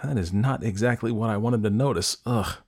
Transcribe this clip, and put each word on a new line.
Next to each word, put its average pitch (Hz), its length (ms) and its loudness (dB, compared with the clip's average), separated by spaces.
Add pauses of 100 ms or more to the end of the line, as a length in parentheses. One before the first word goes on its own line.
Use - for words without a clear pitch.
That 139 160 -2
is 90 140 -2
not 123 300 0
exactly 113 480 0
what 113 200 0
I 104 80 0
want 117 160 0
him 113 80 2
to 107 80 0
notice. 107 560 0
Ugh, 110 420 0